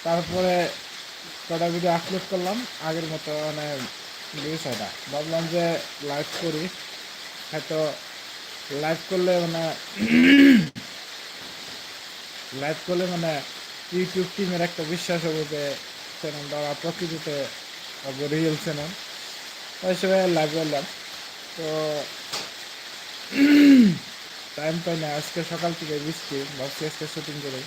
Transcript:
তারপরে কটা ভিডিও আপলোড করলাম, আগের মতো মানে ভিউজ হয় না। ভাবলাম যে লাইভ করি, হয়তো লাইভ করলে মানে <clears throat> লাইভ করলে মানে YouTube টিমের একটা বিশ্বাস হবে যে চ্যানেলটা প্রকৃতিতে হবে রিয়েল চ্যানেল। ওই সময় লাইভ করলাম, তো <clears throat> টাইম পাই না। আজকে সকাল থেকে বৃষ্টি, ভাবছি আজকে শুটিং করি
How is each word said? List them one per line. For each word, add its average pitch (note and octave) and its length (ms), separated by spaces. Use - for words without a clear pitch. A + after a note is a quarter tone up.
তারপরে F3 500
কটা E3+ 240
ভিডিও E3+ 240
আপলোড F3 380
করলাম, G3 360
আগের D#3+ 260
মতো D#3 200
মানে D3+ 200
ভিউজ D3+ 300
হয় A#2+ 140
না। G2+ 100
ভাবলাম E3 340
যে E3+ 180
লাইভ C#3+ 240
করি, E3 280
হয়তো D#3 420
লাইভ D3+ 280
করলে F3+ 320
মানে E3 220
<clears throat> A#3+ 880
লাইভ D3 220
করলে F3+ 200
মানে E3+ 260
YouTube F#3 440
টিমের F3+ 240
একটা E3+ 220
বিশ্বাস E3+ 420
হবে D#3 260
যে D3 120
চ্যানেলটা D3 640
প্রকৃতিতে E3 520
হবে C3+ 280
রিয়েল D#3 360
চ্যানেল। D3+ 260
ওই F#3 120
সময় F#3+ 340
লাইভ D#3 260
করলাম, D3+ 300
তো D#3+ 100
<clears throat> C#4 1300
টাইম D#3 220
পাই E3+ 180
না। D#3 180
আজকে D3+ 260
সকাল E3+ 220
থেকে D3+ 260
বৃষ্টি, D3 380
ভাবছি C3+ 280
আজকে D3+ 200
শুটিং D3 340
করি C3 260